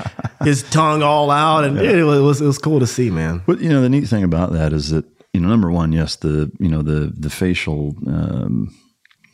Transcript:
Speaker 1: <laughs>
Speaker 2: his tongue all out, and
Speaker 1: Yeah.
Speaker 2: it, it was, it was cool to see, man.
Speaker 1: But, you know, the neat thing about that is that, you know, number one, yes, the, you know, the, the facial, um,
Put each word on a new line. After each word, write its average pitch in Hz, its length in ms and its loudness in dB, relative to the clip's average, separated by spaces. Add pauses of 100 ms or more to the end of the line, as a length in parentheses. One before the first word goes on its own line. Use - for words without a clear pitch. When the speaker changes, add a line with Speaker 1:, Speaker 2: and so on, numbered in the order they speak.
(200)
Speaker 1:
<laughs> - 240 -8
Speaker 2:
his 139 180 0
tongue 151 400 0
all 147 280 2
out, 156 340 2
and 143 120 0
Speaker 1:
Yeah. 190 140 2
Speaker 2:
it, 190 80 4
it 165 60 4
was, 143 360 4
it 147 60 0
was 135 100 2
cool 156 240 0
to 123 60 2
see, 117 240 -2
man. 82 360 -2
Speaker 1:
But, 170 140 0
you 170 80 -2
know, 139 140 4
the 123 80 2
neat 143 180 0
thing 104 160 0
about 85 300 0
that 78 180 0
is 73 160 -2
that, 78 160 0 (300)
you 92 80 0
know, 87 60 2
number 104 220 2
one, 82 220 0
yes, 80 240 -2
the, 76 420 -2
you 92 120 0
know, 78 100 0
the, 76 340 -2
the 76 140 -8
facial, 76 680 -4 (120)
um, 64 680 -4 (600)